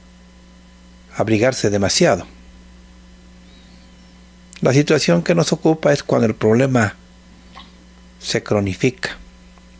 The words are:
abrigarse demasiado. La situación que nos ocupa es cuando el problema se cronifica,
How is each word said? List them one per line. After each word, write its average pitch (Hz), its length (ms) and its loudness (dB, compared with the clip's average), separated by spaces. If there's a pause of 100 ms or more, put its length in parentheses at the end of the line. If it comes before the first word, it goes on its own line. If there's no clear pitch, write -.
(1160)
abrigarse 113 540 0
demasiado. 101 560 0 (2250)
La - 120 2
situación 156 480 2
que 170 140 0
nos 170 180 0
ocupa 156 400 0
es - 80 -2
cuando 123 240 0
el 110 80 0
problema 120 600 0 (1200)
se - 220 -4
cronifica, - 760 -4 (640)